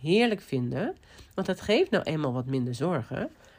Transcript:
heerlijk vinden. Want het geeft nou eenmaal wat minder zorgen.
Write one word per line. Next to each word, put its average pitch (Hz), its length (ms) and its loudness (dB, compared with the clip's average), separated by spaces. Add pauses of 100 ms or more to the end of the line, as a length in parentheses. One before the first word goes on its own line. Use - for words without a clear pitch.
heerlijk 208 400 2
vinden. 135 560 -4 (380)
Want 190 120 -2
het 185 140 -2
geeft 269 300 4
nou 196 140 2
eenmaal 151 280 0
wat 123 140 -2
minder 127 280 -2
zorgen. 160 560 -4 (280)